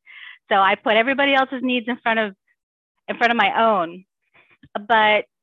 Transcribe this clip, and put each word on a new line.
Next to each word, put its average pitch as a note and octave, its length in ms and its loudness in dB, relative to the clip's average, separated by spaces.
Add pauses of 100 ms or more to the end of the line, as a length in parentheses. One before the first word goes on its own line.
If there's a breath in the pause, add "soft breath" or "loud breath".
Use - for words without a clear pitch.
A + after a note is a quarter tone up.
(500 loud breath)
So A3 60 0
I G3 200 4
put G#3 200 -2
everybody C4+ 380 2
else's C4 280 -2
needs B3 260 -4
in A#3+ 100 -6
front A3+ 220 -2
of, G#3 160 -4 (720)
in G3 100 -8
front A#3 140 2
of A#3+ 60 -2
my A3 380 2
own. F3+ 300 -6 (840 soft breath)
But G#3+ 380 2 (180)